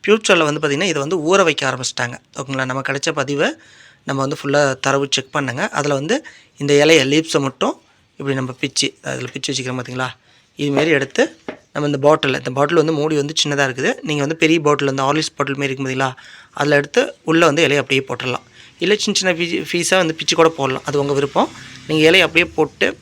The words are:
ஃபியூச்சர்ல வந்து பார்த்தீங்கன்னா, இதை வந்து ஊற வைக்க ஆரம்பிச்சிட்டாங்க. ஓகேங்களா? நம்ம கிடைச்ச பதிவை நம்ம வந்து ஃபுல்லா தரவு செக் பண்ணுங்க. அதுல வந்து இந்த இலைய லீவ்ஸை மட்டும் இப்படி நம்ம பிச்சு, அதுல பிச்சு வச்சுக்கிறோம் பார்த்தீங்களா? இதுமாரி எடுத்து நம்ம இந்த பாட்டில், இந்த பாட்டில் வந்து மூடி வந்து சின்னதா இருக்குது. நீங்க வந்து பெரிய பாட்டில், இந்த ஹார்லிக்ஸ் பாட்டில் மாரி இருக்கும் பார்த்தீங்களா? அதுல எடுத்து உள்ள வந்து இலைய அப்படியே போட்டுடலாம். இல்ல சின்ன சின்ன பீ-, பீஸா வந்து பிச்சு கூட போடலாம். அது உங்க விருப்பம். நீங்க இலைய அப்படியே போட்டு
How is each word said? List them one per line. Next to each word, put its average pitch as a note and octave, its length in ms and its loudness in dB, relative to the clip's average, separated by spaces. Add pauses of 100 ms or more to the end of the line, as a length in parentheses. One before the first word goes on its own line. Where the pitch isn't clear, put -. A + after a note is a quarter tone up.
ஃபியூச்சர்ல G3+ 440 4
வந்து D3+ 120 -2
பார்த்தீங்கன்னா, D3+ 320 0
இதை D3 140 -2
வந்து F3 120 -2 (120)
ஊற G3 140 4
வைக்க D#3 260 2
ஆரம்பிச்சிட்டாங்க. B2+ 460 -4 (240)
ஓகேங்களா? C3 300 -6
நம்ம C3 180 -4
கிடைச்ச C#3 320 -4
பதிவை C#3+ 280 -2 (600)
நம்ம C3+ 140 -4
வந்து C#3 200 -4
ஃபுல்லா C#3 380 2
தரவு C#3 360 0
செக் - 200 -6
பண்ணுங்க. C#3+ 340 -4
அதுல D3 300 -2
வந்து G#3+ 260 -4 (320)
இந்த C#3+ 160 0 (100)
இலைய D3+ 180 6 (100)
லீவ்ஸை D#3+ 360 0
மட்டும் - 340 -4 (360)
இப்படி C#3 220 -4
நம்ம B2+ 200 -6
பிச்சு, C3+ 280 -4 (160)
அதுல B2+ 300 -6
பிச்சு C#3 200 -6
வச்சுக்கிறோம் B2+ 260 -6
பார்த்தீங்களா? B2+ 280 -6 (500)
இதுமாரி D3 400 0
எடுத்து C3+ 260 0 (500)
நம்ம D3 160 -2
இந்த C#3 160 -2
பாட்டில், D3 360 4
இந்த C3 160 -6
பாட்டில் D3+ 240 2
வந்து D#3+ 180 0
மூடி D#3 160 -2
வந்து D3 260 -2
சின்னதா C#3+ 260 0
இருக்குது. C3+ 260 -2 (160)
நீங்க D3 160 -2
வந்து D#3+ 180 -4
பெரிய E3 160 4
பாட்டில், C#3+ 300 2
இந்த C3+ 140 -2
ஹார்லிக்ஸ் D3+ 340 -2
பாட்டில் C#3 180 -4
மாரி C#3 160 -4
இருக்கும் C3+ 180 -6
பார்த்தீங்களா? C3 220 -2 (400)
அதுல D3 240 0
எடுத்து D3 480 0
உள்ள E3 220 2
வந்து D3+ 220 4
இலைய C#3+ 160 2
அப்படியே C3+ 260 0
போட்டுடலாம். B2 360 -6 (340)
இல்ல F#3+ 160 2
சின்ன G#3 240 -2
சின்ன F#3 200 0
பீ-, F3 320 -4
பீஸா F3 320 0
வந்து D#3+ 100 -2
பிச்சு D#3+ 220 -4
கூட E3 140 6
போடலாம். C3 360 -2
அது C#3+ 140 -2
உங்க C#3+ 140 0
விருப்பம். C#3+ 360 0 (380)
நீங்க D#3 240 4
இலைய F#3 160 6
அப்படியே E3 280 0
போட்டு D#3 460 0